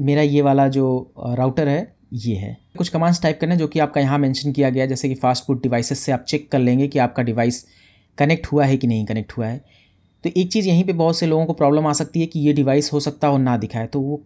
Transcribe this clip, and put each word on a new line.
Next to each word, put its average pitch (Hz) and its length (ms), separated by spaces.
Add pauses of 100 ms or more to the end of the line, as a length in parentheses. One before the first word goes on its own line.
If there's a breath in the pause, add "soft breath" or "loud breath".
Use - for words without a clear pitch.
मेरा 143 200
ये 147 200
वाला 139 280
जो, 131 480
अ, 120 180
राउटर 131 320
है 160 300 (180)
ये 110 200
है। 101 200 (220)
कुछ 175 120
कमांड्स 170 320
टाइप 156 180
करने 160 140
हैं 175 60
जो 156 80
कि 156 120
आपका 147 220
यहाँ 139 180
मेंशन 139 320
किया 135 180
गया 131 140
है, 131 60
जैसे 135 200
कि 131 60
fastboot 127 460
devices 120 340
से 139 160
आप 123 120
चेक - 280
कर 139 80
लेंगे 123 280
कि 139 120
आपका 123 240
डिवाइस 117 420 (520 soft breath)
कनेक्ट 160 300
हुआ 143 180
है 135 120
कि 131 100
नहीं 110 180
कनेक्ट 110 260
हुआ 113 160
है। 120 140 (640 soft breath)
तो 165 80
एक 185 200
चीज़ 214 160
यहीं 175 160
पे 185 100
बहुत 165 240
से 170 100
लोगों 160 180
को 165 80
प्रॉब्लम 151 340
आ 151 60
सकती 160 280
है 160 60
कि 165 120
ये 147 140
डिवाइस 143 400
हो 147 60
सकता 147 280
है 139 60
और 135 60
ना 127 180
दिखाए, 113 300
तो 143 120
वो 143 260